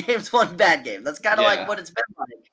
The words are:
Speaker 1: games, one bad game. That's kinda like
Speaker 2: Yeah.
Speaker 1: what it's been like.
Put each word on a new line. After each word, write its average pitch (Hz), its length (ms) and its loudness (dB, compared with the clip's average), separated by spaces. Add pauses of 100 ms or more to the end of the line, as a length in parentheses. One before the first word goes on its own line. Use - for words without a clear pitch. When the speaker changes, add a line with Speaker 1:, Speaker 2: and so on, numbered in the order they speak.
Speaker 1:
games, 226 260 -2
one 208 240 2
bad 170 280 4
game. 104 200 -8
That's 147 140 -6
kinda 214 240 0
like 208 180 4
Speaker 2:
Yeah. 190 80 -8
Speaker 1:
what 202 100 -4
it's 165 120 -14
been - 140 -4 (140)
like. - 340 -12